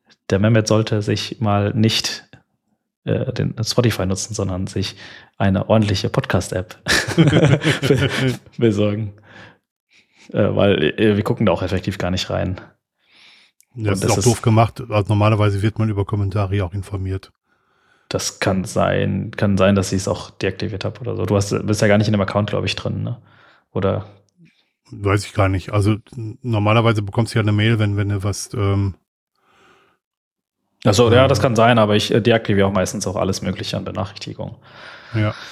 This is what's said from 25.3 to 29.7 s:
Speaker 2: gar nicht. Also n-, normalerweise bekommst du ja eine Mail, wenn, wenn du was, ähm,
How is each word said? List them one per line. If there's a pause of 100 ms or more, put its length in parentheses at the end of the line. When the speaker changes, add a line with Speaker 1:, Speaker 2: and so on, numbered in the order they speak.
Speaker 2:
gar
nicht.
Also (180)
n-,
normalerweise
bekommst
du
ja
eine
Mail,
wenn,
wenn
du
was,
ähm, (1900)